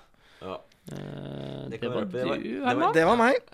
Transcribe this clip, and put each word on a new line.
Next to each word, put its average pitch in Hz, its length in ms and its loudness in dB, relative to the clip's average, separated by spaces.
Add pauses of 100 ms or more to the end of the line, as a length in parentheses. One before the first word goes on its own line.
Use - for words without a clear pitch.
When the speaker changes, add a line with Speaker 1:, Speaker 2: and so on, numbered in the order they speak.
(420)
Speaker 1:
Ja. 92 160 -8 (320)
Speaker 2:
Eh, - 800 -10
Speaker 1:
Det - 0 -
Speaker 2:
det - 100 -10
Speaker 1:
kan - 140 -4
Speaker 2:
var - 120 0
Speaker 1:
være, 190 40 -8
det 127 160 -2
var, - 100 -2
Speaker 2:
du, - 60 -6
Speaker 1:
det 247 180 -4
var 254 140 0
Speaker 2:
Herman. 339 180 2
Speaker 3:
Det 330 140 6
var 240 100 6
meg. 240 200 6 (180)